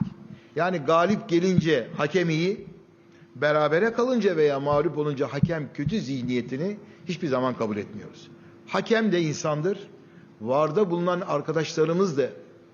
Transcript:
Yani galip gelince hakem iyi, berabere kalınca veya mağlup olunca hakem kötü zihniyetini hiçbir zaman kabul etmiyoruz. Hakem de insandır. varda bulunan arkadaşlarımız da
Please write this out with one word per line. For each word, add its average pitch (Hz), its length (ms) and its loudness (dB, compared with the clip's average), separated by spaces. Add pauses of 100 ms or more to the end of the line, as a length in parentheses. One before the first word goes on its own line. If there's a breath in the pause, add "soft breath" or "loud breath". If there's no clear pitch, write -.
(560 loud breath)
Yani 175 220 0
galip 165 520 2
gelince 165 580 2 (100)
hakem 170 320 0
iyi, 170 380 -2 (680 loud breath)
berabere 151 580 2
kalınca 233 440 2
veya 143 220 4
mağlup 147 380 0
olunca 143 360 -2
hakem 147 400 -2
kötü 156 260 -2
zihniyetini 139 760 -4 (300 loud breath)
hiçbir 165 200 -4
zaman 127 260 0
kabul 107 240 -2
etmiyoruz. 95 500 -12 (400 loud breath)
Hakem 208 440 0
de 175 100 2
insandır. 156 560 -2 (680 loud breath)
varda 151 460 2
bulunan 175 320 0
arkadaşlarımız 156 960 0
da 127 120 2 (440)